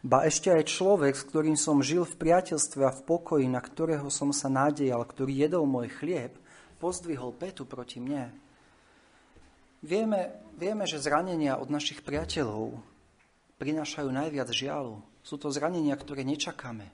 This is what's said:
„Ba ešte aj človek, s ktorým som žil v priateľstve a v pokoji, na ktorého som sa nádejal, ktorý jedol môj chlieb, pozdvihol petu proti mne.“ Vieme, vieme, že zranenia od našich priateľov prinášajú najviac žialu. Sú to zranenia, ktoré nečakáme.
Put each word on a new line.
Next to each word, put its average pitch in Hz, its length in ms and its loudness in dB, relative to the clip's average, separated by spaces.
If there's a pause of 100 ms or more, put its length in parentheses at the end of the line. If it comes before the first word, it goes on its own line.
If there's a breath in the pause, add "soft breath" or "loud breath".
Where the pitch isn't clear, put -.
„Ba 131 160 6
ešte 165 300 4
aj 156 180 4
človek, 165 480 4
s - 80 -12
ktorým 156 320 2
som 143 240 4
žil 165 240 2
v - 80 -14
priateľstve 165 720 2
a 135 80 2
v - 80 -16
pokoji, 165 480 2
na 127 80 0
ktorého 151 480 -2
som 143 240 0
sa 139 160 -2
nádejal, 135 560 2
ktorý 135 440 0
jedol 156 200 2
môj 123 320 -2
chlieb, 151 320 -4 (480 loud breath)
pozdvihol 160 560 -4
petu 170 320 -10
proti 123 320 -12
mne.“ 131 320 -6 (1500 soft breath)
Vieme, 196 640 0 (160)
vieme, 196 320 -2
že 156 80 -4
zranenia 151 640 0
od 135 80 -8
našich - 320 -4
priateľov 120 800 -4 (800)
prinášajú 147 480 -4
najviac 139 400 -2
žialu. 123 500 -4 (220)
Sú - 160 -12
to 143 160 -4
zranenia, 151 400 0
ktoré 135 320 -6
nečakáme. 127 680 -6